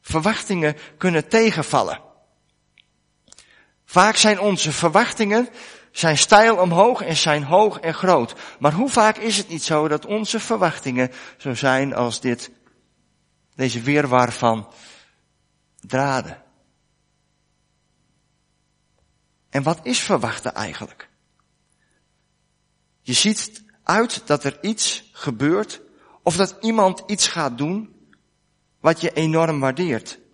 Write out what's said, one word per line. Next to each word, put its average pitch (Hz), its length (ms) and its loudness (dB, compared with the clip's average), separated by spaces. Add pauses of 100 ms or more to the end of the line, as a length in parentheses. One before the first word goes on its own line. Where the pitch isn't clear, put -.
Verwachtingen 165 760 -2 (220)
kunnen 170 300 0
tegenvallen. 147 720 0 (1800)
Vaak 202 320 4
zijn 208 240 4
onze 185 320 0
verwachtingen, 208 760 0 (440)
zijn 156 260 0
stijl 220 380 6
omhoog 180 440 4
en 160 160 -4
zijn 151 260 0
hoog 185 360 2
en 165 160 -6
groot. 165 400 2 (240)
Maar 143 140 2
hoe 220 160 0
vaak 214 280 2
is 214 200 -4
het 202 120 -6
niet 165 140 -10
zo 156 260 0
dat 151 180 -2
onze 214 340 -4
verwachtingen 143 680 -2 (280)
zo 135 160 -6
zijn 135 400 0
als 120 260 -2
dit, 120 300 -4 (1040)
deze 123 260 -4
wirwar 127 520 2
van 110 400 -2 (1080)
draden? 131 600 -4 (3000)
En 139 120 -2
wat 160 240 -4
is 247 140 -2
verwachten 123 540 -2
eigenlijk? - 540 -12 (1900)
Je 127 120 -8
ziet - 520 -2 (180)
uit 220 440 -2
dat 147 180 0
er 139 180 -6
iets - 500 -6
gebeurt 151 680 -4 (420)
of 165 140 0
dat 185 240 0
iemand 214 460 0
iets - 220 -2
gaat 135 300 -4
doen 190 380 -6 (840)
wat 165 200 2
je 170 120 -4
enorm 160 480 0
waardeert. 135 600 -4 (140)